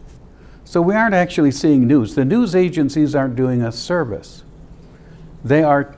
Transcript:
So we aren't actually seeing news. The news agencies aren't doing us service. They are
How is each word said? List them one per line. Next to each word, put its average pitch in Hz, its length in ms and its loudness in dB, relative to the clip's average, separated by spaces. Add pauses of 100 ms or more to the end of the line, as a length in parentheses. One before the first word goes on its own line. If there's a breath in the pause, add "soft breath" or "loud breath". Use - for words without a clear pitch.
(640 soft breath)
So - 160 -2
we 180 140 2
aren't 220 200 0
actually 170 380 2
seeing 139 340 2
news. 120 280 2
The 139 100 0
news 185 320 0
agencies 156 580 0
aren't 135 220 -2
doing 127 260 0
us 117 160 -6
service. - 640 -6 (1000 loud breath)
They 143 180 2
are 143 220 2 (140)